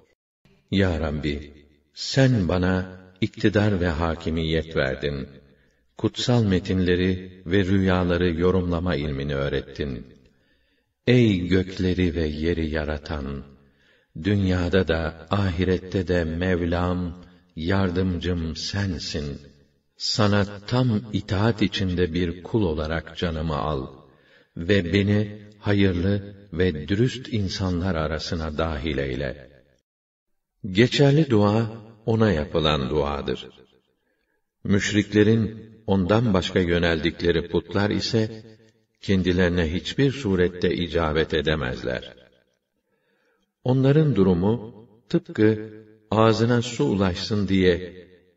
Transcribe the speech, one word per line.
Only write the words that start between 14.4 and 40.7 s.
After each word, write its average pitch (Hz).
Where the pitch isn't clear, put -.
da 80
ahirette 92
de 87
Mevlam, 87
yardımcım 87
sensin. 80
Sana 101
tam 123
itaat 104
içinde 90
bir 87
kul 113
olarak 78
canımı 80
al 69
ve 95
beni 104
hayırlı 98
ve 80
dürüst 117
insanlar 92
arasına 78
dahil 78
eyle. 67
Geçerli 139
dua, 107
ona 113
yapılan 76
duadır. 69
Müşriklerin 104
ondan 98
başka 92
yöneldikleri 85
putlar 98
ise, 110
kendilerine 90
hiçbir 135
surette 90